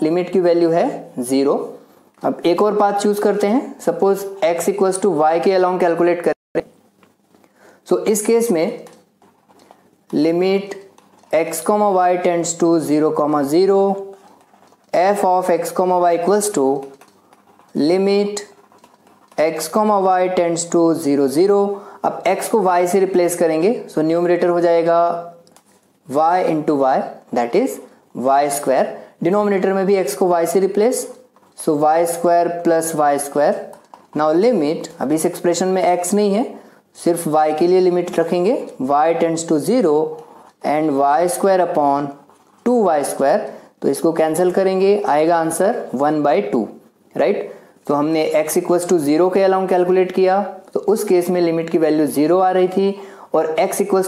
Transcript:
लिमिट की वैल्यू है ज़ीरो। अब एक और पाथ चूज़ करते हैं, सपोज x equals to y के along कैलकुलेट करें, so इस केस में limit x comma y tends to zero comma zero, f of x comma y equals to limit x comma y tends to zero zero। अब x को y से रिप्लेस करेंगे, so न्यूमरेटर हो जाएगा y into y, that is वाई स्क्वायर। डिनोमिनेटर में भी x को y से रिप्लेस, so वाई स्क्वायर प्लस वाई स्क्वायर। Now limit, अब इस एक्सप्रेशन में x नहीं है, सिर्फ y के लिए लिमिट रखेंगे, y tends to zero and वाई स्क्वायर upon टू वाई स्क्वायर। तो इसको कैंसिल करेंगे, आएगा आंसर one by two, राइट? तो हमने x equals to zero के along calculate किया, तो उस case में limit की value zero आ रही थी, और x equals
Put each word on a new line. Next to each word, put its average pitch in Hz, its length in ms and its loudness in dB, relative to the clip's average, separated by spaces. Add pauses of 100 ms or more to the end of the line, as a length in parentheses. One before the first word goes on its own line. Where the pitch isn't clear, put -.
लिमिट 175 300 -2
की 196 60 2
वैल्यू 170 300 2
है 180 500 -2
ज़ीरो। 135 360 0 (680)
अब - 220 -4
एक 175 160 2
और 208 180 2
पाथ 202 200 0
चूज़ 208 220 0
करते 202 260 0
हैं, 247 320 -2
सपोज 196 460 0 (260)
x 170 220 -2
equals 190 320 -2
to 180 160 0
y 160 220 2
के 190 160 2
along 185 200 0
कैलकुलेट 175 440 0
करें, - 400 -4 (1200)
so - 200 0
इस 208 180 0
केस 233 260 2
में 165 340 -2 (1200)
limit 180 640 0 (580)
x 160 340 -2
comma 208 260 2
y 180 300 2
tends 170 380 -2
to 170 60 4 (120)
zero 151 400 0
comma 147 240 0
zero, 190 400 2 (1120)
f 202 320 2
of 185 240 2
x 165 220 -2
comma 185 280 0
y 175 180 2
equals 202 400 0
to 139 80 2 (1080)
limit 196 680 0 (920)
x 160 300 -2
comma 214 280 0 (120)
y 185 280 2
tends 170 300 0 (100)
to 170 80 4 (220)
zero 143 220 2 (100)
zero। 202 200 4 (480)
अब - 220 -4
x 190 220 -2
को 233 140 2
y 180 240 2
से 190 120 0
रिप्लेस 180 380 0
करेंगे, 165 360 0 (160)
so - 100 -4
न्यूमरेटर 170 500 0
हो 175 120 0
जाएगा 170 380 2 (1080)
y 160 440 2
into 156 320 0
y, 131 120 2 (400)
that 120 200 0
is 240 240 0 (360)
वाई 135 340 2
स्क्वायर। - 480 -2 (260)
डिनोमिनेटर 196 500 0
में 190 120 -2
भी 196 180 2
x 202 120 -6
को 190 140 0
y 170 180 2
से 190 120 0
रिप्लेस, 202 480 0 (580)
so 156 140 0
वाई 160 260 2
स्क्वायर 170 420 0 (160)
प्लस 165 320 0
वाई 143 240 2
स्क्वायर। 147 520 -2 (460)
Now 151 180 0
limit, 170 540 0 (120)
अब 131 100 -4
इस 160 140 0
एक्सप्रेशन 175 420 -2
में 185 160 0 (140)
x 175 160 -4
नहीं 202 200 2
है, 226 120 0 (580)
सिर्फ 170 240 0
y 156 200 2 (120)
के 175 80 4
लिए 185 120 4
लिमिट 175 400 0
रखेंगे, 175 360 0 (260)
y 143 260 2 (160)
tends 165 280 -2
to 156 80 2 (100)
zero 196 260 2 (800)
and 151 240 0
वाई 143 300 2
स्क्वायर 180 380 2
upon 143 420 0 (580)
टू 240 180 2
वाई 156 200 2
स्क्वायर। 151 480 -2 (300)
तो - 80 0
इसको 139 240 0
कैंसिल 160 380 0
करेंगे, 190 560 2
आएगा 156 300 2
आंसर 185 460 -2 (120)
one 147 320 0
by 147 80 2 (180)
two, 113 120 0 (520)
राइट? 160 340 -2 (360)
तो 147 60 0
हमने 156 380 -2 (120)
x 156 140 -6
equals 175 320 0
to 180 160 2
zero 160 280 2
के 190 140 2
along 190 220 0
calculate 185 420 2
किया, 190 300 2 (320)
तो - 60 -4
उस 214 240 0
case 180 260 2
में 180 120 0
limit 165 280 -2
की 175 80 0
value 156 300 2
zero 151 320 2
आ 185 120 2
रही 185 160 2
थी, 196 320 -2 (340)
और 160 260 0
x 190 220 -2
equals 190 260 0